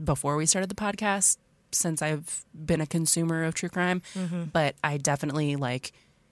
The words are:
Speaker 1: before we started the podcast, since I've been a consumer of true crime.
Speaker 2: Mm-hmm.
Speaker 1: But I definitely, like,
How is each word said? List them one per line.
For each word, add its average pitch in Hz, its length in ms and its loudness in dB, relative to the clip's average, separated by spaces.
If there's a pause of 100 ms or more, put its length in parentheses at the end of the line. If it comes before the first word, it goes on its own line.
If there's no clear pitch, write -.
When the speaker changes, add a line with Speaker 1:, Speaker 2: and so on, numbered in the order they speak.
Speaker 1:
before 147 360 0
we 156 80 0
started 185 240 2
the 196 60 -8
podcast, 202 640 2 (340)
since 160 300 0
I've 156 520 -2
been 156 260 0
a 156 80 0
consumer 165 560 2
of 165 100 0
true - 160 -4
crime. 180 320 0 (140)
Speaker 2:
Mm-hmm. 175 280 -4 (100)
Speaker 1:
But 147 300 2
I 147 140 0
definitely, 143 600 0
like, 127 340 -4 (400)